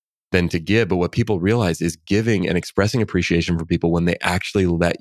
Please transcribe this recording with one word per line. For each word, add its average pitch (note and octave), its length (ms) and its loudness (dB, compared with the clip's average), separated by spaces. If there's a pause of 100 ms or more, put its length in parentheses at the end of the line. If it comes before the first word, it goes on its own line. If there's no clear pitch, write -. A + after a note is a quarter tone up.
(320)
than F2 160 2
to F2 120 -2
give. G2 280 2
But F2+ 80 0
what F2 160 0
people G#2+ 300 -2
realize G2 400 0
is E2+ 160 -2
giving G#2+ 500 0
and F2+ 100 0
expressing G#2 440 -2
appreciation F2 580 0
for E2 60 -6
people E2+ 260 0
when E2+ 140 2
they - 160 2
actually F#2 460 0
let E2+ 340 0